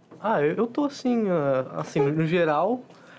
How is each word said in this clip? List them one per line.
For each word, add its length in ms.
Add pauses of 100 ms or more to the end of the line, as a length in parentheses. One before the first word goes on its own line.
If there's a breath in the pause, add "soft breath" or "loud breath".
(180)
Ah, 240
eu, 120
eu 120
tô 180
assim, 440
ah, 480
assim, 240
no, 100
no 160
geral, 560 (360 loud breath)